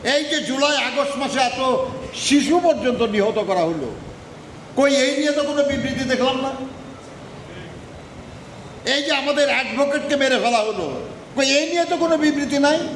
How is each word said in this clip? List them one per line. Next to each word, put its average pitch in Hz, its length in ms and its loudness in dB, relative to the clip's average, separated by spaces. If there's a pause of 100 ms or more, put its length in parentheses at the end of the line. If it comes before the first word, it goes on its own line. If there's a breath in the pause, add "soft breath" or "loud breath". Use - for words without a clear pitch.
এই 285 280 2
যে 311 60 0 (120)
জুলাই 277 280 2 (120)
আগস্ট 277 280 0
মাসে 262 220 0 (100)
এত 247 120 -4 (640)
শিশু 285 340 4
পর্যন্ত 254 420 2 (120)
নিহত 208 260 2 (100)
করা 180 200 4
হলো, 147 200 -4 (880)
কই 277 200 6
এই 269 220 4
নিয়ে 294 200 2
তো 294 60 2
কোনো 285 200 0
বিবৃতি 262 480 0
দেখলাম 262 340 2
না। 269 60 -2 (2500)
এই 294 100 0
যে 302 80 -2 (100)
আমাদের 285 320 2
অ্যাডভোকেটকে 277 680 0
মেরে 262 220 4
ফেলা 233 240 4
হলো, 190 200 -2 (480)
কই 269 120 2 (120)
এই 320 100 0
নিয়ে 339 220 2
তো 349 120 2
কোনো 330 200 4
বিবৃতি 285 420 2
নাই। 311 140 4 (160)